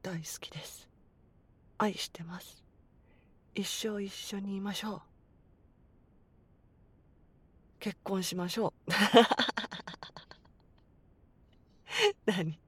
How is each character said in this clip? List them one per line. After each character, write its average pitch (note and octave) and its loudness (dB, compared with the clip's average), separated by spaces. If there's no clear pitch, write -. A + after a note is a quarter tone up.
大 F3+ -6
好 D#3+ -8
き - -16
で D#3 -10
す。 - -16
愛 G#3 4
し - -6
て - -14
ま F3 -12
す。 - -20
一 G3 -2
生 G#3 -2
一 G3 -6
緒 - -8
に G3 -4
い G3 -4
ま G3+ -4
し - -6
ょ G#3+ -6
う。 - -12
結 - -8
婚 F#3+ -2
し F3+ -4
ま F3+ -2
し - -4
ょ A3 0
う。 E3+ -2
<laughs> - -
何？ F3 0